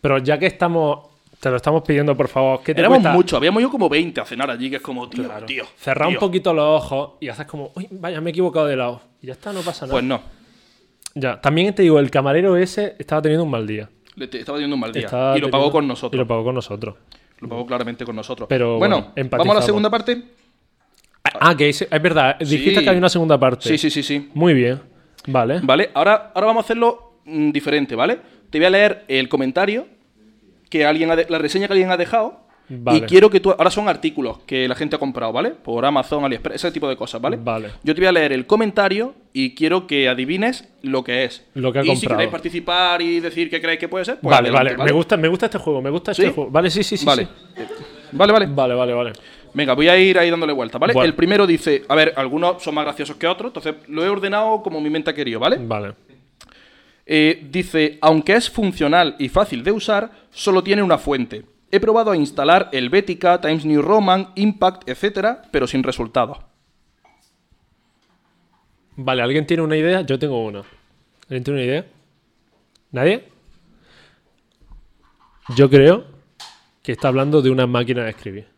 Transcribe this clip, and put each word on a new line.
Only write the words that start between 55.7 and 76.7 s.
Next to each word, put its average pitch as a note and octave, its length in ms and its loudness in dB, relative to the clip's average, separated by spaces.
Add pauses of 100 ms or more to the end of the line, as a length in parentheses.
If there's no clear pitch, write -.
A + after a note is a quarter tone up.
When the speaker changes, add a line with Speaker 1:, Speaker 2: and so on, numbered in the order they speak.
Speaker 2:
Eh, D#3 460 2
dice, D#3 520 -2
aunque D#3+ 320 4
es A#3+ 160 0
funcional F3 680 0
y C3 100 -4
fácil C#3+ 360 -2
de F#3 80 0
usar, A3 380 -2 (200)
solo F#3+ 320 0
tiene G3+ 200 0
una F3 160 2
fuente. B2 460 -4 (280)
He G3 80 4
probado G#3+ 320 2
a F#3 40 0
instalar D3 560 2
Helvetica, F3 680 0
Times D#3 240 -2
New D3+ 180 2
Roman, F#3+ 540 2
Impact, F#3+ 520 0
etcétera, G3+ 640 -4
pero C3+ 160 0
sin C3 160 -2
resultado. B2 560 -4 (2500)
Speaker 1:
Vale, C3 260 -2
¿alguien C#3+ 240 0
tiene E3 160 0
una D#3 140 0
idea? F3 260 2
Yo C3+ 160 -2
tengo B2+ 260 -2
una. G2+ 180 -10 (640)
¿Alguien B2+ 160 -8
tiene C#3 160 -4
una B2 60 -2
idea? C#3 200 -2 (1080)
¿Nadie? F3 320 0 (2250)
Yo C3+ 140 6
creo D3 340 8 (760)